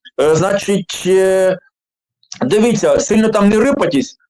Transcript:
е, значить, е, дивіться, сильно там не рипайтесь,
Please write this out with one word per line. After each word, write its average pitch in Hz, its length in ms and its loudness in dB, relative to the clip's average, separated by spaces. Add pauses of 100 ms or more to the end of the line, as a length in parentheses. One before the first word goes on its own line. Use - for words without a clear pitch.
(200)
е, 151 140 2
значить, 196 720 -4
е, 190 520 0 (880)
дивіться, 180 560 0
сильно 220 280 0
там 208 200 2
не 214 120 2
рипайтесь, 190 560 -2 (140)